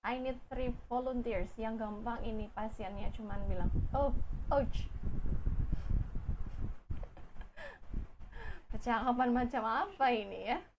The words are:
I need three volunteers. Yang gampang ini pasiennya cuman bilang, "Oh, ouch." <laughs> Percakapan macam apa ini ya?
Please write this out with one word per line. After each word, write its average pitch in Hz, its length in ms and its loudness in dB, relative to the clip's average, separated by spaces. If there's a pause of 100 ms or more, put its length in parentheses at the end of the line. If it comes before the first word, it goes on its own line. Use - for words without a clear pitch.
I 247 160 -2
need 254 160 -2 (160)
three 254 240 0 (160)
volunteers. 240 640 0
Yang 220 320 -2
gampang 226 400 -4
ini 220 320 -2
pasiennya 214 560 -2
cuman 208 320 -4
bilang, - 240 4 (240)
"Oh, 277 160 4 (400)
ouch." - 400 4
<laughs> - 0 - (3750)
Percakapan 247 560 2
macam 240 320 2
apa 269 500 0
ini 202 400 -4
ya? 320 60 0 (200)